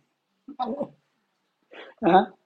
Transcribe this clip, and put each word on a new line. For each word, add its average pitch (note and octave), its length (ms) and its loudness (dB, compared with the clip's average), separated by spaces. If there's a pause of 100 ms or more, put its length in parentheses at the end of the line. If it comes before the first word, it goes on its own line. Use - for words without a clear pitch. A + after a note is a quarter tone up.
(480)
<laughs> C#4+ 500 -8 (1040)
¿Ah? F#3+ 320 4 (120)